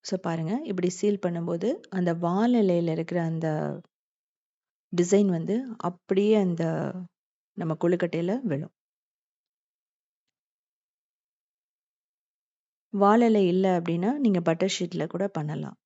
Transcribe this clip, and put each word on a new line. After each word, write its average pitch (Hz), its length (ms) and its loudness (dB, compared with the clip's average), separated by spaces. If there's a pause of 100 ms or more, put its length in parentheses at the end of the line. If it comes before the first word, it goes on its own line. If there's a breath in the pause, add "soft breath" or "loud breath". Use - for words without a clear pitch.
So 196 120 -4
பாருங்க, 165 360 -4 (120)
இப்படி 180 240 -2
சீல் 202 320 0
பண்ணும்போது 170 460 -4 (240)
அந்த 180 280 0
வாழை 202 400 2
இலையில 175 340 2
இருக்கிற 165 300 -4
அந்த 165 240 -2 (1500)
டிசைன் 190 380 4
வந்து 165 240 -2 (240)
அப்படியே 190 580 0
அந்த 175 260 0 (920)
நம்ம 160 180 -4
கொழுக்கட்டையில 170 580 0 (100)
விழும். 156 300 -4 (4000)
வாழை 208 340 6
இலை 214 200 4
இல்ல 185 260 2
அப்படின்னா 170 360 0 (100)
நீங்க 202 220 4
பட்டர் 165 320 0
ஷீட்ல 170 340 -4
கூட 185 200 -6
பண்ணலாம். 151 580 -8